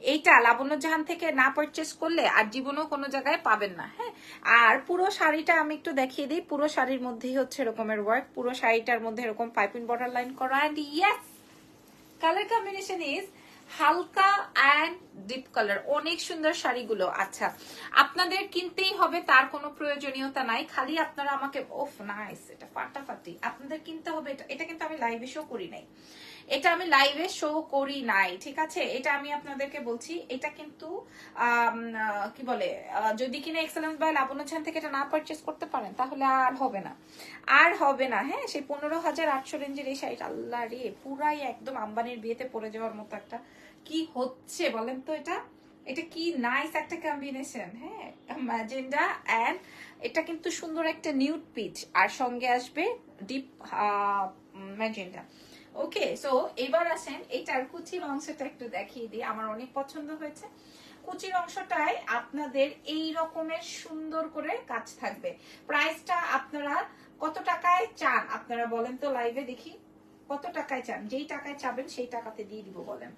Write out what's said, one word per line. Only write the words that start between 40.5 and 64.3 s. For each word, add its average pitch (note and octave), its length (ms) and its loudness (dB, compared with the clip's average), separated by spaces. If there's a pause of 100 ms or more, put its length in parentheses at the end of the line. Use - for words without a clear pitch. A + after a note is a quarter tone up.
রে, A#3 280 -8 (120)
পুরাই C#4+ 360 0
একদম B3+ 360 -6
আম্বানির A3+ 420 -4
বিয়েতে A3+ 260 -4
পরে A3 260 -6
যাওয়ার A3 240 -6
মতো G#3 220 -12
একটা, A#3 220 -12 (460)
কি D#4+ 300 -2
হচ্ছে C4 540 -2
বলেন A#3+ 320 -4
তো D#4 120 -6
এটা? E4+ 320 -4 (420)
এটা C4+ 160 -6
কি E4 360 -4
নাইস C4 360 0
একটা D#4 220 -4
কম্বিনেশন। C4+ 800 -6
হ্যাঁ, F4+ 360 -12 (260)
ম্যাজেন্ডা C4 760 0 (320)
and E4+ 120 0 (420)
এটা D#4+ 220 0
কিন্তু E4 280 -4
সুন্দর D#4+ 360 -4
একটা D#4+ 260 -2
নিউড C#4+ 280 2 (140)
পিচ, G#3 300 -6 (100)
আর F#3 140 6
সঙ্গে B3 400 -2
আসবে D4+ 500 0 (240)
ডিপ, C4 480 -8
আহ, G3+ 580 2 (260)
ম্যাজেন্ডা। G3 680 -6 (520)
ওকে, - 500 -2
so C4+ 320 4
এবার D#4+ 360 2
আসেন D4+ 360 -6
এইটার C#4 360 -2
কুচির E4+ 400 -8
অংশটা C#4+ 400 -6
একটু B3+ 240 -10
দেখিয়ে G#3+ 400 -8
দিই, A3 140 -8
আমার A3 260 -4
অনেক A3+ 260 -8
পছন্দ C#4+ 360 -6
হয়েছে। D#4 360 -10 (560)
কুচির F#4 320 -8
অংশটায় F4 640 0 (100)
আপনাদের C#4 640 0 (140)
এই D#4 280 -4
রকমের D#4+ 500 -4
সুন্দর D#4+ 640 -6
করে D#4 300 -4 (100)